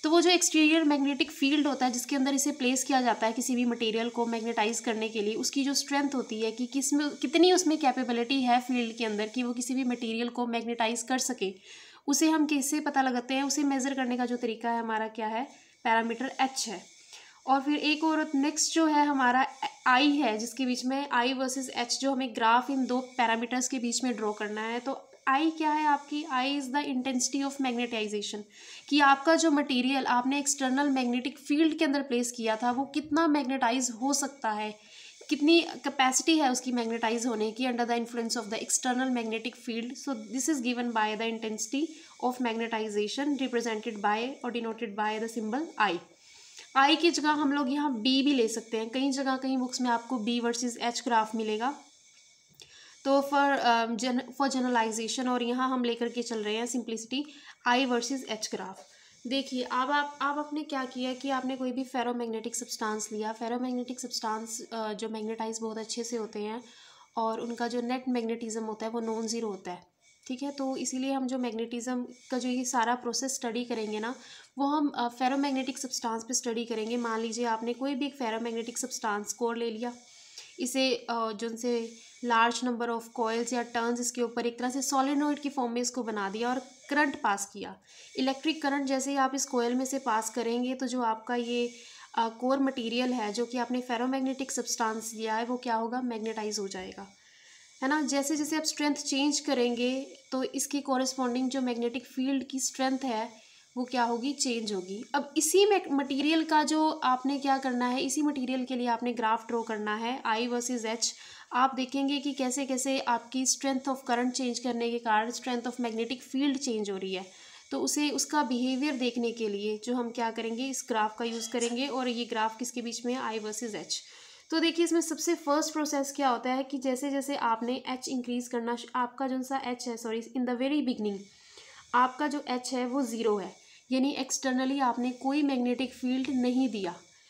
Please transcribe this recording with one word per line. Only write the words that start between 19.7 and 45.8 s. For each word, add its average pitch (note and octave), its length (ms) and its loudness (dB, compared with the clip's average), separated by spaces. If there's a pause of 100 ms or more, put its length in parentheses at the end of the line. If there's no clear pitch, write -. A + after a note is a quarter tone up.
आई C#4 240 6
है, C4 260 2
जिसके A#3+ 280 -2
बीच B3 200 -2
में C#4 240 -2
I B3 240 2
versus B3+ 360 -2
एच A#3+ 320 -2
जो C4+ 100 2
हमें B3+ 240 -2
graph A#3+ 340 4
इन C4 160 2
दो B3 140 2 (180)
parameters A#3+ 500 2
के C4+ 120 -2
बीच A#3 240 -2
में B3 120 0
ड्रॉ G#3 180 -2
करना G#3+ 280 -4
है। A#3 180 -4
तो C4 280 -6 (200)
आई D4 220 4
क्या D#4 220 0
है D4+ 140 0
आपकी, D4 380 0
I C4 300 0
is C#4+ 220 -4
the D4 100 2
intensity C4 560 0
of C#4 240 -4
magnetization, A3 720 -2 (500)
कि C#4+ 100 6
आपका C#4 360 8
जो D#4+ 160 6
material C4+ 540 2
आपने C4 340 4
external C#4 500 2
magnetic B3+ 500 0
field D#4 380 4
के D#4+ 80 4
अंदर C#4+ 160 2
place A#3+ 300 0
किया A3 240 0
था A#3+ 160 0
वो C4 140 0
कितना D4+ 420 2
magnetize C4 600 2 (120)
हो C#4 120 2
सकता C4+ 380 -2
है, G#3+ 200 -4 (580)
कितनी D4+ 300 6 (240)
capacity C4 540 4
है C#4+ 140 6
उसकी B3 200 -2
magnetize A#3 540 0
होने A3 260 0
की A#3+ 140 -2
under A#3+ 200 0
the A#3 140 2
influence A#3 380 -4
of A3 160 -6
the A3 60 -2
external B3+ 580 0
magnetic A3+ 500 -4
field। A#3+ 320 -4
So C#4 160 -4 (160)
this C4 220 -2
is C4 120 -2
given A#3+ 320 0
by G#3+ 180 4
the A3+ 180 -2
intensity A3+ 500 -4 (420)
of B3+ 220 -2
magnetization A3+ 960 -2
represented A#3 640 -2
by G#3 100 2 (280)
or A#3+ 120 -4
denoted A3+ 420 -6
by G#3+ 120 0 (120)
the A3+ 140 -6
symbol A#3+ 320 -4 (120)